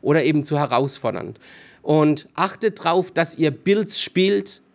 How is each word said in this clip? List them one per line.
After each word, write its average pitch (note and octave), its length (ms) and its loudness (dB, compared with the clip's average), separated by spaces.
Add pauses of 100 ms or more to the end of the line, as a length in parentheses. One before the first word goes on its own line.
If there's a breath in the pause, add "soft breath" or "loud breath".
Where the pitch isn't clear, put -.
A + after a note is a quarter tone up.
oder D3 240 2
eben D3+ 180 2
zu D3 160 -2
herausfordernd. C3+ 800 -2 (420 loud breath)
Und D3+ 520 2
achtet G3 500 -2
drauf, F3 280 0
dass - 260 -2
ihr D#3 140 0
Builds G3+ 500 -2
spielt, G3 600 -2 (140)